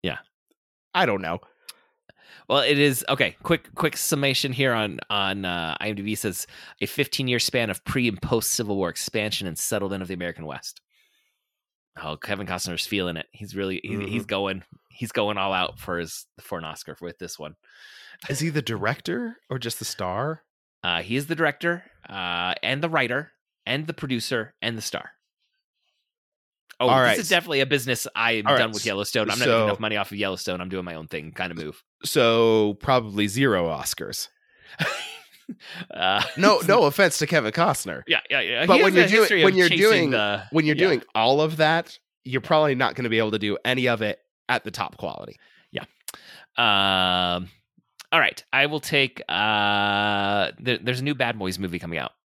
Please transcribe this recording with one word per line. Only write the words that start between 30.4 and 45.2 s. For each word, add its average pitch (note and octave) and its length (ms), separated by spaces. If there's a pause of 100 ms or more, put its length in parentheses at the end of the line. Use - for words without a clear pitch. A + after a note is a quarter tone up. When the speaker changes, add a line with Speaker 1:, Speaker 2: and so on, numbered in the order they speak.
Speaker 1:
I'm F2+ 80
doing F#2 160
my E2+ 80
own D#2+ 140
thing D#2 240
kind F2+ 200
of E2+ 60
move. D2+ 240 (240)
Speaker 2:
So A2+ 760
probably G#2+ 480
zero G2+ 400
Oscars. - 600 (500)
Speaker 1:
<laughs> - 80 (1040)
Uh, F#2+ 300 (140)
Speaker 2:
No, F#3+ 240
Speaker 1:
<laughs> E3+ 80
Speaker 2:
no G3+ 160
offense D#3+ 340
to D3+ 80
Kevin C#3 240
Costner. B2+ 560
Speaker 1:
Yeah, - 140 (100)
yeah, C#3 100
yeah. A#2 260
Speaker 2:
But A3+ 100
Speaker 1:
He D#4+ 80
Speaker 2:
when F#4+ 100
Speaker 1:
has F#3+ 180
Speaker 2:
you're A3 120
Speaker 1:
a - 40
Speaker 2:
doing, G3 120
Speaker 1:
history - 20
of - 40
Speaker 2:
when F#3 100
you're F3+ 120
Speaker 1:
chasing F#3 220
Speaker 2:
doing, E3+ 200
Speaker 1:
the, G#2 420
Speaker 2:
when D#3 120
you're D3+ 120
Speaker 1:
yeah. F3 100
Speaker 2:
doing C#3+ 160 (100)
all B2+ 280
of D#3 160
that, D#3+ 420 (260)
you're B2+ 160
probably D3+ 360
not B2+ 180
gonna B2 140
be A2 100
able A2 140
to A2 80
do G#2 240
any B2+ 240
of A#2 120
it G#2+ 200 (280)
at A#2+ 140
the - 80
top - 260
quality. - 440 (320)